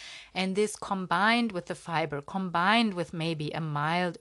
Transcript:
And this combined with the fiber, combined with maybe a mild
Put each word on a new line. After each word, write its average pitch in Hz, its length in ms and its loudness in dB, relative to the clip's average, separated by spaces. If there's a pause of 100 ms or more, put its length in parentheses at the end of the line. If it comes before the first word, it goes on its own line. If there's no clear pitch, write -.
(340)
And 190 220 0
this 208 200 2
combined 202 760 2
with 175 160 -6
the 180 80 -4
fiber, 156 460 -2
combined 190 760 2
with 170 180 -4
maybe 160 380 -2
a 156 100 -4
mild 165 600 0